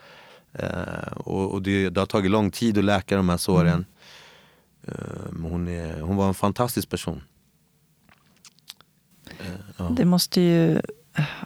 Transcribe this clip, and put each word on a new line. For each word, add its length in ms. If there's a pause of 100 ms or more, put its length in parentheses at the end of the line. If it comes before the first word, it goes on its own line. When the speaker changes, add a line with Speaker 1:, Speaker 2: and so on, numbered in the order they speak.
(540)
Speaker 1:
Eh, 600
och, 360
och 100
det, 280
det 120
har 40
tagit 260
lång 200
tid 260
att 60
läka 320
de 140
här 80
såren. 480 (1000)
Speaker 2:
Mm. 120
Speaker 1:
Eh, 320
men 200
hon 160
är, 340
hon 140
var 120
en 60
fantastisk 560
person. 320 (2250)
Eh, 60 (320)
ja. 60
Speaker 2:
Det 220
måste 360
ju, 400 (640)